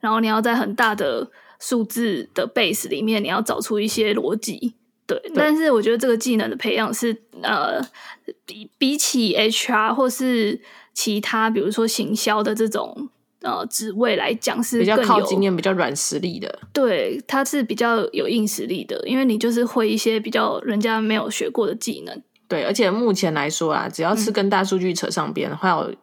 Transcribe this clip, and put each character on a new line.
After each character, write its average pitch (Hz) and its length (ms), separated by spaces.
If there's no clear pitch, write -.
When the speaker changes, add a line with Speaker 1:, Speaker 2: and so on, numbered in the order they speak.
Speaker 1:
然 220 100
后 226 80
你 226 60
要 220 160
在 233 120
很 214 200
大 226 200
的 143 360
数 240 240
字 208 520
的 190 120
base 214 440
里 - 100
面， 214 240
你 - 40
要 202 120
找 - 180
出 214 220
一 220 80
些 214 240
逻 202 240
辑。 226 380
对， - 140
Speaker 2:
对。 339 140
Speaker 1:
但 302 220
是 311 160
我 226 80
觉 214 100
得 233 60
这 240 100
个 240 80
技 233 220
能 220 140
的 202 60
培 - 180
养 220 180
是， 226 240
呃， - 380
比-， 214 320
比 277 220
起 233 340
H 226 400
R 226 220
或 254 160
是 247 500
其 208 260
他， 220 300
比 220 100
如 185 120
说 226 160
行 220 280
销 214 280
的 214 120
这 220 140
种， - 400
呃， 185 300
职 220 220
位 214 240
来 - 180
讲 240 280
是 226 220
更 - 20
有 214 100
Speaker 2:
比 247 60
较 220 60
靠 214 140
经 190 200
验、 190 140
比 165 60
较 190 100
软 147 240
实 - 220
力 180 200
的。 - 200
Speaker 1:
对， 185 520
它 269 160
是 277 200
比 226 120
较 226 380
有 - 160
硬 220 180
实 - 200
力 143 180
的， - 240
因 254 80
为 269 80
你 220 140
就 233 120
是 233 140
会 226 240
一 214 80
些 220 240
比 220 100
较 220 300
人 214 180
家 220 220
没 220 140
有 - 160
学 - 180
过 220 180
的 220 80
技 226 300
能。 - 180
Speaker 2:
对， 156 180
而 131 80
且 202 180
目 226 200
前 190 220
来 147 160
说 160 240
啊， - 160
只 - 140
要 175 120
是 220 160
跟 202 200
大 190 120
数 190 160
据 180 140
扯 - 160
上 151 240
边， 147 180
Speaker 1:
嗯。 165 60
Speaker 2:
还 185 140
有 156 320